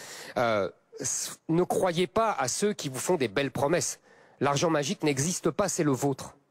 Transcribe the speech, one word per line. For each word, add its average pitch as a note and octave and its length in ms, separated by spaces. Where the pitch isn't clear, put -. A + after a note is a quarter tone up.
Euh, A2 320
s-, - 400
ne E3 140
croyez F3+ 460
pas A3 240
à C3 160
ceux G#3 240
qui D3 160
vous C3 100
font F3+ 160
des C3 140
belles C3+ 240
promesses. D3 480
L'argent C#3+ 300
magique D3+ 340
n'existe D3 480
pas, G3+ 160
c'est D#3+ 160
le C#3 80
vôtre. C3+ 420